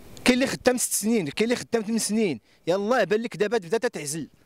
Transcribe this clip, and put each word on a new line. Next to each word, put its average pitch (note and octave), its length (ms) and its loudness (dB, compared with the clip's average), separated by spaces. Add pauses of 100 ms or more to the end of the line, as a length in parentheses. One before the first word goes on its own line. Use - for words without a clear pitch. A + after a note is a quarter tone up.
(260)
كاين B3 80 6
اللي B3+ 140 2
خدام B3 300 0
ست - 160 -4
سنين، G#3 360 0
كاين A3 220 0
اللي A#3+ 40 0
خدام A3+ 260 -2
ثمان A3 180 -2
سنين. G3+ 420 0 (260)
يلاه G3+ 360 2
بان G3+ 180 2
لك D#3+ 160 -8
دابا G#3 200 0
بدات G3+ 280 -2
تعزل. D3+ 440 -6 (160)